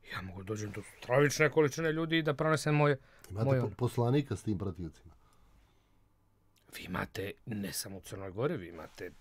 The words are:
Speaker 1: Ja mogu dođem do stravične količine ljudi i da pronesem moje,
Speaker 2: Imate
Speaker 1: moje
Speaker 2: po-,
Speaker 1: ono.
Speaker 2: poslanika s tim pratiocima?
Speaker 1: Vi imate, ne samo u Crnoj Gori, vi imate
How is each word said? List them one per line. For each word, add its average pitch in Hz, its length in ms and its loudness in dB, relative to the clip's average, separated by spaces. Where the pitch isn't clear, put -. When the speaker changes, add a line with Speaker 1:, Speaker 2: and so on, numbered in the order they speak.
Speaker 1:
Ja 98 100 -8
mogu 92 220 -10
dođem 104 280 -6
do 101 100 -10
stravične 143 500 4
količine 156 420 2
ljudi 160 260 0
i 160 60 2
da 151 100 0
pronesem 156 420 2
moje, 147 220 6
Speaker 2:
Imate 101 160 0
Speaker 1:
moje 135 140 4
Speaker 2:
po-, 120 60 2
Speaker 1:
ono. 98 100 -6
Speaker 2:
poslanika 123 600 2
s - 80 -12
tim 107 140 0
pratiocima? 82 560 -8
Speaker 1:
Vi - 60 -12
imate, 98 480 -6
ne 101 280 -6
samo 98 240 -8
u 92 40 -14
Crnoj 98 300 -10
Gori, 131 260 -2
vi 87 100 -10
imate 85 540 -14